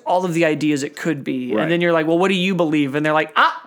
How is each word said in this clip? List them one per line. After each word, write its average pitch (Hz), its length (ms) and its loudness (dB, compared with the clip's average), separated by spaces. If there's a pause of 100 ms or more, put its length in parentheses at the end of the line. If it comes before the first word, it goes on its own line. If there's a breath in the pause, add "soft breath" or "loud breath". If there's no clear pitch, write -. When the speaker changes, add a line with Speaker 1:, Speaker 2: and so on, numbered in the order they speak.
Speaker 1:
all 180 180 0
of 180 100 -4
the 165 120 2
ideas 151 380 0
it 147 120 -8
could 147 300 -4
be." 127 280 -4
Speaker 2:
Right. - 100 0
Speaker 1:
And 156 80 -2
then 170 100 2
you're 175 100 2
like, 160 160 2
"Well, 165 120 2
what 190 100 2
do 196 60 2
you 185 200 0
believe?" 151 400 0
And 151 100 0
they're 156 60 2
like, 156 240 0
"Ah!" 311 320 0